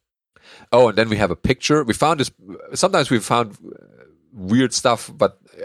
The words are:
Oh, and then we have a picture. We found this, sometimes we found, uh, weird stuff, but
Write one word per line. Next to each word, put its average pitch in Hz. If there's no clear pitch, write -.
Oh, 123
and 101
then 110
we 107
have 101
a 87
picture. -
We 110
found 151
this, 123
sometimes 175
we 117
found, 117
uh, -
weird 110
stuff, -
but -